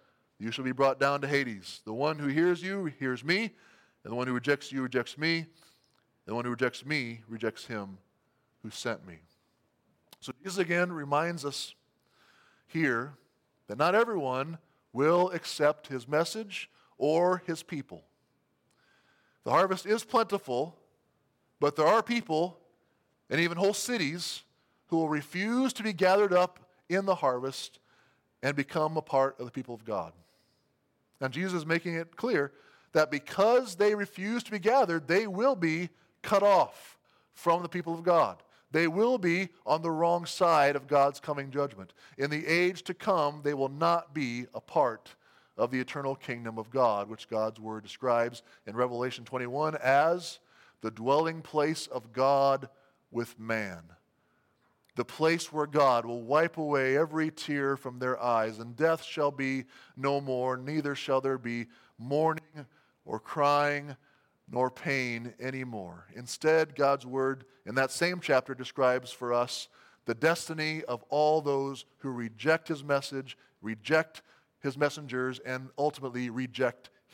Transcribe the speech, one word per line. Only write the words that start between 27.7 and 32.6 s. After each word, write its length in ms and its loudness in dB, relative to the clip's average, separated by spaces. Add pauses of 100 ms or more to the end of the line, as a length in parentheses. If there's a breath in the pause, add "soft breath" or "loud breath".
and 140 -2
become 420 0
a 40 0
part 380 2
of 60 -8
the 60 -12
people 240 -10
of 80 -16
God. 300 -6 (1080)
And 120 -4
Jesus 200 -4
is 120 -2
making 300 -2
it 200 -8
clear 360 0 (420 soft breath)